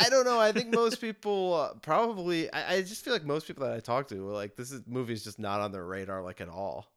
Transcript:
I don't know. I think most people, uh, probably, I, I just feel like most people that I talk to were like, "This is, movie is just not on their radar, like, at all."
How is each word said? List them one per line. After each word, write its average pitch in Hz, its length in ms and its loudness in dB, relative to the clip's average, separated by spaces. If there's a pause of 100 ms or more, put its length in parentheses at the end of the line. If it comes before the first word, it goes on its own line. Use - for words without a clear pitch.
I 233 100 6
don't 262 160 6
know. 240 140 4
I 214 120 6
think 226 220 0
most 233 260 4
people, 202 540 0
uh, 147 260 0
probably, 175 720 2
I, 151 240 0
I 190 60 4
just 190 220 -10
feel 277 100 -2
like 170 100 0
most 147 220 -2
people 139 200 -6
that 117 80 -2
I 113 60 -4
talk 127 280 0
to 98 160 -6
were 98 80 -4
like, 104 240 -6
"This 123 160 -10
is, 127 140 -10
movie 120 280 -2
is 104 100 -6
just 104 140 -12
not 104 220 0
on 101 120 -2
their 95 140 -8
radar, 95 360 -6
like, 90 180 -10
at 87 80 -10
all." 87 380 -8 (100)